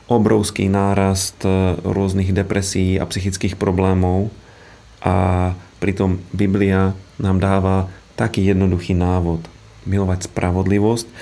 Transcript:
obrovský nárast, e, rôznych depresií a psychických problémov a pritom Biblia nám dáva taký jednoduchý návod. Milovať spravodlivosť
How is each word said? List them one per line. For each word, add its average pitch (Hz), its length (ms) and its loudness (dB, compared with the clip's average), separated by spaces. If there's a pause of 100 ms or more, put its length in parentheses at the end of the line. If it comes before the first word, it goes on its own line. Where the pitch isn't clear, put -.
(100)
obrovský 107 560 2
nárast, 98 800 0
e, 95 320 2
rôznych 98 560 0
depresií 95 640 0
a - 80 -2
psychických 95 480 -4
problémov 95 800 0 (640)
a 92 560 0 (240)
pritom 92 400 0 (160)
Biblia 95 640 2 (240)
nám 95 160 2
dáva 95 480 2 (320)
taký 110 320 0
jednoduchý 92 480 0
návod. 87 480 0 (400)
Milovať 92 400 -2
spravodlivosť 95 800 0 (160)